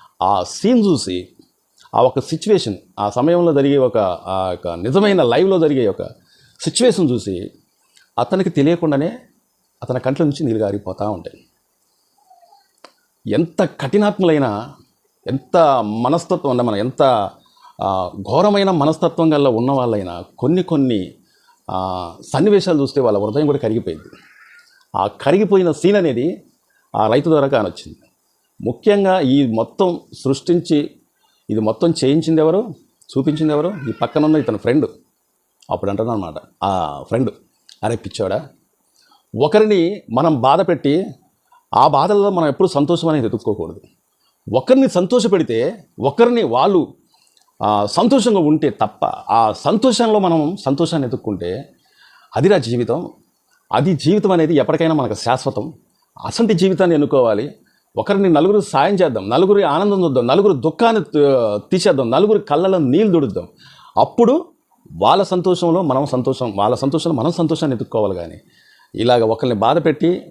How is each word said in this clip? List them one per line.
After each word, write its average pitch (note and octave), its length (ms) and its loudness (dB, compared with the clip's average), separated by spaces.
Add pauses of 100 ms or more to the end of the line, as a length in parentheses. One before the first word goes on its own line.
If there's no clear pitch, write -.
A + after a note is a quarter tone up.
(220)
ఆ F#2 260 0
సీన్ A3+ 360 0
చూసి, F#2+ 440 -2 (680)
ఆ A2+ 80 4
ఒక C3 160 2
సిచ్యువేషన్, D#3+ 560 -2 (240)
ఆ G#2 120 -2
సమయంలో E3 440 0
జరిగే C#3 220 2
ఒక, B2+ 220 2
ఆ F#2+ 520 -2
యొక్క F2 180 -8
నిజమైన D#3 540 0
లైవ్లో E3+ 360 2
జరిగే C#3 300 0
ఒక - 140 -6 (580)
సిచ్యువేషన్ F#3 500 0
చూసి G2+ 400 -6 (680)
అతనికి F#3 320 -2
తెలియకుండానే E3 680 0 (640)
అతని B2+ 180 -6
కంట్ల C#3 240 -2
నుంచి C#3+ 220 -2
నీళ్ళు A2+ 160 0
గారిపోతూ G2+ 480 -6
ఉంటాయి. - 340 -14 (1900)
ఎంత E3+ 280 -2
కఠినాత్ములైనా, D3+ 1120 0 (540)
ఎంత C3+ 600 2
మనస్తత్వం C3+ 640 -2
అంటే B2 120 0
మనం A2+ 140 -2
ఎంత, A#2 540 0 (520)
ఆ, F#2+ 280 -2 (100)
ఘోరమైన F#3+ 500 0
మనస్తత్వం D#3+ 640 0
గల C#3+ 140 2
ఉన్న A#2+ 220 0
వాళ్ళైనా G#2 540 -4 (140)
కొన్ని E3+ 240 0
కొన్ని, B2+ 520 -2 (560)
ఆ, F#2 420 -6 (200)
సన్నివేశాలు F3+ 500 2
చూస్తే C#3 180 -4
వాళ్ళ A2 180 2
హృదయం A2 280 -2
కూడా C#3 120 0
కరిగిపోయింది. G#2+ 460 -4 (920)
ఆ F#2+ 100 0
కరిగిపోయిన F3+ 640 0
సీన్ F#3 260 0
అనేది D#3+ 480 -2 (520)
ఆ G#2+ 100 0
రైతు C#3 240 2
ద్వారా C#3+ 160 2
కానొచ్చింది. G2+ 520 -4 (640)
ముఖ్యంగా F#3+ 580 2
ఈ C3+ 260 2
మొత్తం A#2 540 -2 (240)
సృష్టించి D#3 640 0 (600)
ఇది A2 100 -2
మొత్తం D3+ 340 0 (100)
చేయించింది D#3 360 2
ఎవరు, F3 340 0 (440)
చూపించింది D3+ 340 0
ఎవరు? D#3 200 -2 (160)
ఈ A2 40 -6
పక్కనున్న D#3 440 0
ఇతని A2+ 220 -2
ఫ్రెండ్. C3 280 0 (840)
అప్పుడు F2+ 200 -4
అంటాడు G#2+ 180 -4
అనమాట F#2+ 260 -6 (280)
ఆ E2 460 -4
ఫ్రెండ్, A#2 220 -2 (540)
అరే A2 120 -2
పిచ్చోడా, G#2 520 -6 (920)
ఒకరిని G3+ 600 2 (100)
మనం C#3 280 2
బాధ C3+ 200 4
పెట్టి E3+ 440 0 (720)
ఆ C3+ 140 6
బాధల్లో G3 420 2
మనం E3+ 180 0
ఎప్పుడు E3+ 200 0
సంతోషం E3 400 0
అనేది D3 180 0
వెతుక్కోకూడదు. G2 540 -6 (760)
ఒకరిని C4 320 4
సంతోషపెడితే, F3+ 960 0 (160)
ఒకరిని A#3 420 2
వాళ్ళు, D3 520 0 (680)
ఆ, G#2 240 0
సంతోషంగా A3 520 2
ఉంటే D3+ 320 2
తప్ప, - 340 -4 (260)
ఆ A2 220 2
సంతోషంలో A3 640 0
మనం E3+ 460 0
సంతోషాన్ని C#3+ 420 -2
వెతుక్కుంటే G#2 600 -6 (680)
అదిరా F#3 220 4
జీవితం, A#2+ 520 -4 (600)
అది D3 240 2
జీవితం F#3+ 360 2
అనేది E3 220 2
ఎప్పటికైనా D#3+ 400 2
మనకు A#2+ 200 -2
శాశ్వతం. A#2 580 -4 (540)
అసంటి A3 280 0
జీవితాన్ని F3+ 400 2
ఎన్నుకోవాలి. C3+ 600 0 (420)
ఒకరిని G3 320 0
నలుగురు F3+ 320 4
సాయం E3 340 0
చేద్దాం, A#2 360 0
నలుగురి G3 320 2
ఆనందం F#3 420 0
చూద్దాం, B2+ 220 0
నలుగురు F#3+ 260 4
దుఃఖాన్ని, D#3 760 0
ఆ, A#2 340 2 (120)
తీసేద్దాం, D3+ 380 0
నలుగురు G3+ 280 4
కళ్ళలో F#3 400 0
నీళ్ళు E3+ 340 2
తుడుద్దాం. A#2+ 360 -2 (480)
అప్పుడు A#3+ 520 2 (440)
వాళ్ళ G#2+ 300 2
సంతోషంలో F3+ 600 0
మనం C#3 240 0
సంతోషం, B2+ 500 -4
వాళ్ళ G#2+ 200 2
సంతోషంలో D3 400 -2
మనం C3 140 -2
సంతోషాన్ని D#3 440 -2
వెతుక్కోవాలి. G#2 400 -2
కానీ E2 240 -10 (560)
ఇలాగ A#2+ 280 2
ఒకరిని A2+ 320 -2
బాధ B2 300 0
పెట్టి E3 460 -2